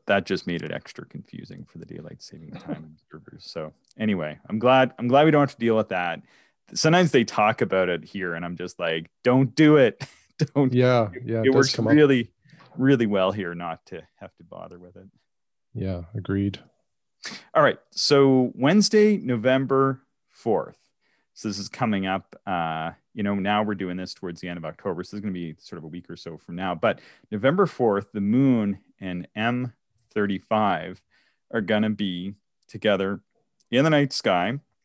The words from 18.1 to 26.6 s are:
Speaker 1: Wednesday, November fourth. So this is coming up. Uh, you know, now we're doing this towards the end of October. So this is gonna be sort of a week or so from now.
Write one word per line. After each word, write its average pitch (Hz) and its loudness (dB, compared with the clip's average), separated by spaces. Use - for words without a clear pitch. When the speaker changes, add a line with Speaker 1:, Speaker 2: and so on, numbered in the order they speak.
Speaker 1:
Wednesday, 208 4
November 131 0
fourth. - -4
So - -10
this 101 -6
is 98 -10
coming 104 -4
up. 95 -6
Uh, 82 -4
you 110 -6
know, 101 -2
now 101 0
we're 107 -4
doing 90 -8
this 92 -12
towards 87 -12
the 92 -12
end 87 -10
of 85 -12
October. 85 -8
So - -14
this - -10
is - -10
gonna 101 -8
be 85 -10
sort - -18
of 80 -16
a 82 -16
week 85 -16
or 90 -14
so 82 -16
from 85 -16
now. 92 -6